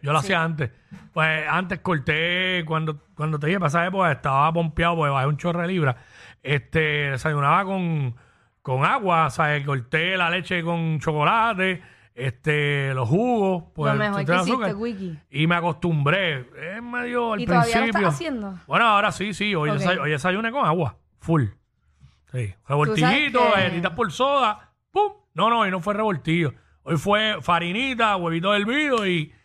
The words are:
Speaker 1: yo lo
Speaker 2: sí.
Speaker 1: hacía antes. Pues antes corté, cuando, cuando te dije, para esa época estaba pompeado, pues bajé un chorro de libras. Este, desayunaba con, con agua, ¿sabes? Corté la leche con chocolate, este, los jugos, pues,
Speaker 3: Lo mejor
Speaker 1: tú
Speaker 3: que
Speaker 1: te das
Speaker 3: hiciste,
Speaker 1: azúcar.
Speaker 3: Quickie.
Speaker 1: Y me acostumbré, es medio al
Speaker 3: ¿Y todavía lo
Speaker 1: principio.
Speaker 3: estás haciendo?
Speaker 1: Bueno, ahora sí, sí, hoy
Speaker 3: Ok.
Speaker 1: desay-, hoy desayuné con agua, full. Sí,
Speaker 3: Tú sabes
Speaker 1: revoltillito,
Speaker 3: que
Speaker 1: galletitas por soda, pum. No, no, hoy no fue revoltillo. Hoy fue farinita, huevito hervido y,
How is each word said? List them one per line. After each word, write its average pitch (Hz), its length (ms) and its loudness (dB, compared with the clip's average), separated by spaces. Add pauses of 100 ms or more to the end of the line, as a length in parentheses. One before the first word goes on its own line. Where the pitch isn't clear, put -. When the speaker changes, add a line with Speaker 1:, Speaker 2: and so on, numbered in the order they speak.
Speaker 1:
yo 143 100 0
lo 156 60 4
Speaker 2:
sí. - 80 -2
Speaker 1:
hacía 175 160 2
antes. 156 260 -2 (440)
Pues 156 360 0
antes 175 300 -2
corté, 175 880 -2
cuando, 156 340 -4 (140)
cuando 151 240 -4
te 156 80 -4
dije, 196 120 2
para 165 100 2
esa 170 180 0
época 185 240 0
estaba 139 420 2
pompeado, 170 440 0
pues 147 140 2
bajé 135 160 0
un 147 100 0
chorro 175 240 -2
de 170 60 -2
libras. 160 280 0 (480)
Este, 147 680 0
desayunaba 147 560 2
con, 165 500 -2 (460)
con 131 240 0
agua, 175 460 2
¿sabes? 147 340 0
Corté 156 500 -2
la 175 140 0
leche 175 340 -2
con 165 360 -2
chocolate, 185 840 0 (320)
este, 143 800 -2
los 127 160 -2
jugos, 190 540 2 (100)
pues, 143 200 0
Speaker 3:
Lo - 60 2
mejor 208 140 0
Speaker 1:
tú 202 60 -2
Speaker 3:
que 147 60 -2
Speaker 1:
te 156 80 0
das 180 140 2
Speaker 3:
hiciste, 240 180 0
Speaker 1:
azúcar. 202 220 -4
Speaker 3:
Quickie. 190 320 -8 (120)
Speaker 1:
Y 151 160 0
me 175 80 2
acostumbré, 160 960 0 (260)
es 233 80 -12
medio 240 500 -4
al 208 80 -4
Speaker 3:
¿Y 240 40 -6
todavía 233 300 4
lo 226 60 2
Speaker 1:
principio. 226 260 0
Speaker 3:
estás 151 80 0
haciendo? 208 520 -8
Speaker 1:
Bueno, 185 180 2
ahora 208 260 4
sí, 196 220 -6
sí, 202 220 -2
hoy 151 140 0
Speaker 3:
Ok. 151 80 0
Speaker 1:
desay-, 175 220 0
hoy 147 120 -2
desayuné 185 400 -2
con 262 140 0
agua, 156 320 0 (220)
full. 160 240 2
Sí, 101 80 -2 (800)
Speaker 3:
Tú - 0 -
sabes 113 240 -6 (120)
Speaker 1:
revoltillito, 220 720 2 (140)
Speaker 3:
que 196 80 4
Speaker 1:
galletitas 175 320 -2
por 214 180 -2
soda, 254 600 0 (200)
pum. 403 220 0 (200)
No, 196 160 2
no, 233 120 2
hoy 196 100 0
no 185 80 -2
fue 196 140 -2
revoltillo. 170 600 0 (300)
Hoy 165 140 0
fue 208 440 0
farinita, 208 760 0
huevito 170 360 0
hervido 233 540 0
y, 170 260 -2 (120)